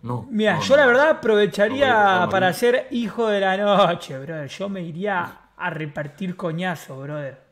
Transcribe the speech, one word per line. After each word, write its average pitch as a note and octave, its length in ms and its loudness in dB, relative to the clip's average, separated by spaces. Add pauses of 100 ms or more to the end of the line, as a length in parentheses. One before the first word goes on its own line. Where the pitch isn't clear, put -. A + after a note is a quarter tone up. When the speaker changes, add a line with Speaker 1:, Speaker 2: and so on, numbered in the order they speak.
Speaker 1:
No, B2 280 -8
Speaker 2:
Mira, G#3 260 0
Speaker 1:
no, D3+ 60 -4
Speaker 2:
yo A#3+ 140 4
la D4 60 8
Speaker 1:
no. C4 60 6
Speaker 2:
verdad C4+ 220 6
aprovecharía A3+ 800 2
Speaker 1:
No, G#3+ 100 4
no, G3 180 4
no, F3+ 60 2
no. - 40 -2
Speaker 2:
para F#3 220 2
ser A#3+ 380 0
hijo A#3 380 -2
de G#3 100 2
la F#3+ 180 0
noche, F#3 640 0
brother. D3 300 -10
Yo G3 200 -10
me F#3+ 140 -8
iría F3 760 -6
a F3+ 140 -6
repartir D#3 680 -8
coñazo, E3+ 640 -6
brother. C#3+ 400 -10 (120)